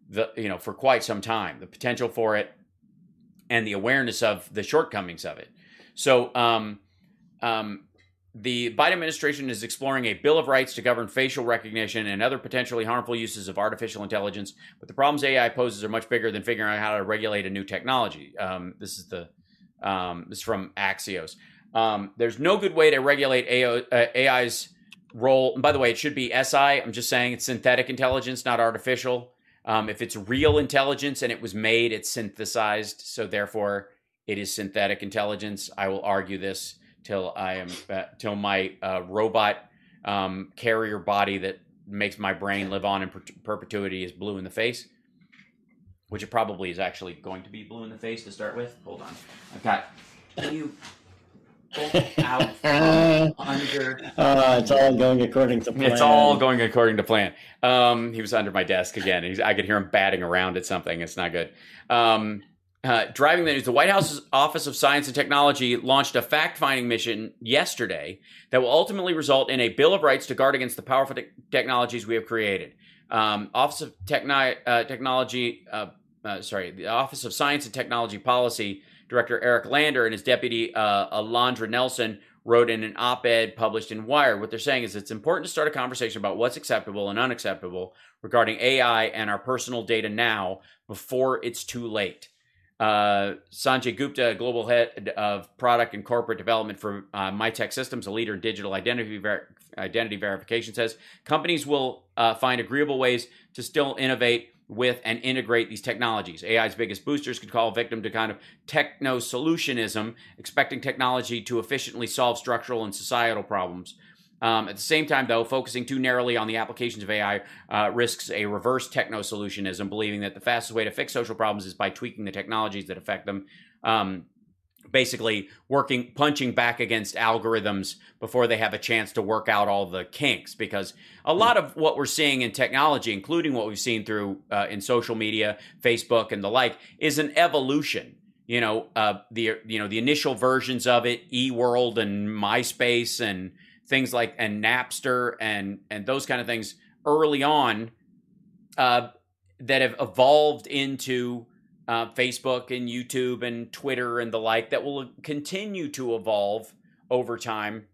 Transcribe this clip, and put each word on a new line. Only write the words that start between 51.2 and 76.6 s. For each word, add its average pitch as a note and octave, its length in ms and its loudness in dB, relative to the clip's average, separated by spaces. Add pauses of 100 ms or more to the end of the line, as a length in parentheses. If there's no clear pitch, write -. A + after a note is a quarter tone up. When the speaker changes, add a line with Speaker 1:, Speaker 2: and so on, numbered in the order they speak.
Speaker 1:
pull D3+ 180 -4 (280)
out - 380 0
Speaker 2:
<laughs> - 0 -
Speaker 1:
from D#3+ 840 6
under? C3+ 600 -2 (160)
Speaker 2:
Uh, C3+ 440 8
it's A2+ 120 2
all C3+ 240 8
going B2+ 260 8
according B2 380 4
to A#2+ 120 -4
plan. C3 200 4
Speaker 1:
It's A#2+ 80 4
all D3 360 10
going C3 240 4
according A2+ 360 6
to G#2 80 2
plan. G#2 300 4 (280)
Um, A#2+ 520 6
he A2+ 60 -6
was G#2+ 140 -4
under G#2 160 2
my F#2 140 2
desk F2+ 320 0
again. F#2 260 0
He's, F2+ 160 -6
I A2 160 4
could F#2+ 100 0
hear G#2 120 2
him F#2+ 160 0
batting F#2+ 320 4
around F2+ 320 0
at F2+ 100 -4
something. E2+ 360 -4
It's E2 140 -10
not F2 140 -2
good. E2 220 -4 (360)
Um, A2 540 2 (420)
uh, A#2 280 2
driving E3 320 4
the D#3 80 0
news, C3 120 -2
the B2 80 0
White D3 180 6
House's F3 300 2 (120)
Office D3+ 360 2
of C3 80 -8
Science C#3+ 320 4
and B2+ 60 -8
Technology C#3+ 600 4
launched C3+ 380 2
a A#2+ 80 2
fact-finding D3 640 0
mission A2+ 540 -2
yesterday A2 800 -2 (300)
that B2+ 120 4
will A#2+ 80 2
ultimately F3+ 420 4
result C3+ 380 4
in C3 80 0
a A#2 120 2
Bill C3+ 220 4
of E3+ 120 0
Rights C3+ 220 4
to C3 100 -6
guard C3+ 180 4
against B2+ 220 -4
the - 60 -14
powerful C3 340 0
te-, A#2+ 80 -8 (260)
technologies B2 560 0
we A2+ 80 -2
have A2 120 -2
created. G2+ 480 -2 (360)
Um, G#2+ 420 0
Office D3 280 2
of C#3+ 240 -12
Techni-, C3+ 500 2 (100)
uh, A#2 200 2
Technology, B2+ 880 -2
uh, G#2 140 -6 (380)
uh, G2+ 180 -6
sorry, F#2+ 280 -6